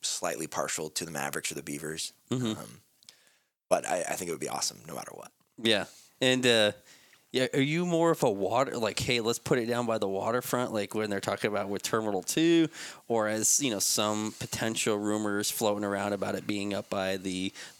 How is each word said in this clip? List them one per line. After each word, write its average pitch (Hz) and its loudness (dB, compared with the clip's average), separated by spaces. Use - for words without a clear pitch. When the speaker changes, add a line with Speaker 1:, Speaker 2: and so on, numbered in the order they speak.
Speaker 1:
slightly 80 -4
partial 76 -4
to - -6
the 82 -8
Mavericks 73 -4
or - -8
the 71 -8
Beavers. 76 -8
Speaker 2:
Mm-hmm. 120 -2
Speaker 1:
Um, 57 -16
but 76 2
I, 87 0
I - -4
think 87 -4
it - -2
would 73 -6
be 69 -6
awesome 55 -6
no 80 -10
matter - -12
what. - -18
Speaker 2:
Yeah. 107 4
And, 127 4
uh, 110 6
yeah, 127 2
are 143 2
you 160 2
more 170 4
of 151 2
a 131 6
water, 101 0
like, 107 0
"Hey, 120 2
let's 113 0
put 139 2
it 113 0
down 120 0
by 113 2
the 101 0
waterfront," 113 0
like 104 -2
when 107 0
they're 98 -2
talking 101 0
about 101 0
with 101 -4
Terminal 107 0
two, 165 4
or 110 2
as, 107 2
you 135 2
know, 101 0
some 107 0
potential 113 -2
rumors 104 0
floating 104 0
around 101 0
about 98 -2
it 95 -8
being 101 -2
up 98 -4
by 95 0
the, 92 -4